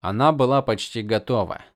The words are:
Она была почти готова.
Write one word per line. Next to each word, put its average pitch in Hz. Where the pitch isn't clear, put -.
Она 117
была 135
почти 113
готова. 107